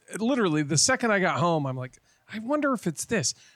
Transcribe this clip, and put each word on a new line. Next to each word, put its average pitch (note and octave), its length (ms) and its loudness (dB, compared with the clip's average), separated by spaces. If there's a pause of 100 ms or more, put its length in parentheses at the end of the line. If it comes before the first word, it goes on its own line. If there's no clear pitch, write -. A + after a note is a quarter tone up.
(200)
literally G#3 420 2
the D3 160 0
second B3 320 2
I G3+ 80 4
got E3+ 220 2
home, D#3+ 260 2
I'm C3 100 -4
like, B2+ 220 -12 (340)
"I G#3 60 -8
wonder C#4 360 0
if - 120 -4
it's E3 200 -4
this." F3+ 280 -2 (220)